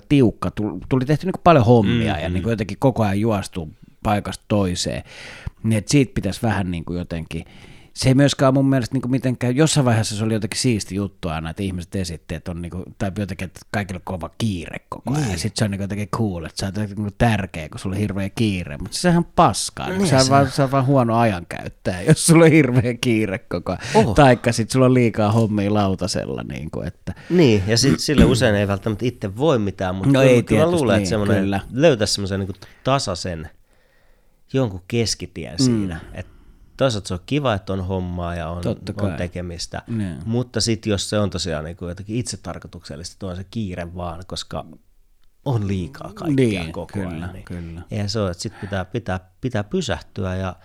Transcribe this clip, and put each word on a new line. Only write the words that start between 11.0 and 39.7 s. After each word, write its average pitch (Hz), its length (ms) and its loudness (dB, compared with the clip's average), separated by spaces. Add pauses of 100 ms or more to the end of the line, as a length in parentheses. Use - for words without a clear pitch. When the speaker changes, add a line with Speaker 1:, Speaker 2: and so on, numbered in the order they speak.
Speaker 1:
aina, 80 200 -4
että 90 140 -6
ihmiset 87 320 -6
esitti, 85 400 -6
että 90 160 -10
on 85 100 -8
niinku, 87 220 -10 (140)
tai 98 220 -4
jotenkin, 95 260 -6
että - 140 -16 (120)
kaikilla 95 260 -4
on 80 80 -12
kova - 320 -8
kiire 92 400 -4 (120)
koko - 220 -8
ajan. 151 100 -2
Speaker 2:
Niin. 120 100 -2
Speaker 1:
Ja 87 80 -2
sit 101 160 -6
se 113 100 0
on 101 60 -2
niinku 98 120 -6
jotenkin 98 260 -6
cool, 92 360 -2
että - 140 -12
sä 101 60 -4
oot 95 100 -6
jotenkin 101 220 -6
niinku 104 200 -6
tärkeä, 95 520 0
kun - 100 -12
sulla 92 160 -6
on 95 40 -4
hirveä 98 300 -4
kiire. 90 480 -2
Mut - 160 -10
sehän 175 240 2
on 170 80 2 (100)
paskaa, - 520 2
Speaker 2:
No - 60 -6
Speaker 1:
niin - 80 -2
Speaker 2:
niin, 185 80 2
Speaker 1:
sä 131 140 6
Speaker 2:
se 131 60 2
Speaker 1:
vaan, 139 160 6
Speaker 2:
on. 135 60 -4
Speaker 1:
sä 143 120 0
oot 131 80 0
vaan 135 140 2
huono 123 320 4
ajankäyttäjä, 92 840 -2
jos 156 240 4
sulla 165 200 8
on 160 60 8
hirveä 123 500 4
kiire 110 380 2
koko - 320 -6
ajan. 90 100 -6 (140)
Speaker 2:
Oho. 208 180 4
Speaker 1:
Taikka 123 380 6
sit 113 200 -2
sulla 131 140 4
on 127 80 6
liikaa 110 380 2
hommia 104 420 2
lautasella, 90 680 -2
niinku, 60 380 -8
että - 320 -10 (160)
Speaker 2:
Niin, 127 380 6
ja 113 100 2
sit 156 220 2
sille - 260 4
usein 120 300 4
ei 101 120 2
välttämättä 101 380 -2
itse 110 320 -6
voi 139 220 2
mitään, 95 360 -2
mut 95 100 -4
Speaker 1:
No 139 60 4
Speaker 2:
kyllä, 135 120 6
Speaker 1:
ei 127 200 8
Speaker 2:
kyllä 143 180 2
mä 160 40 6
Speaker 1:
tietysti, 170 180 2
Speaker 2:
luulen, 104 120 4
että 104 60 4
Speaker 1:
niin, 95 80 -2
Speaker 2:
semmonen, 101 340 2
Speaker 1:
kyllä. 98 160 0 (140)
Speaker 2:
löytäisi 127 400 4
semmosen 98 260 -2
niinku 92 140 -4 (300)
tasaisen 98 640 -2 (1040)
jonkun 113 340 -2
keskitien 90 720 -4
Speaker 1:
Mm. 131 60 4
Speaker 2:
siinä. 101 340 0 (140)
Et 90 140 -12 (500)
toisaalta 117 300 0
se 95 60 -4
on 87 120 -4
kiva, 139 280 0
että 98 200 -4
on 95 120 -4
hommaa 90 500 -4
ja 82 140 -6
on, 87 120 -8
Speaker 1:
Totta 101 300 -6
Speaker 2:
on 98 180 -4
Speaker 1:
kai. 80 80 -6
Speaker 2:
tekemistä, 87 720 -8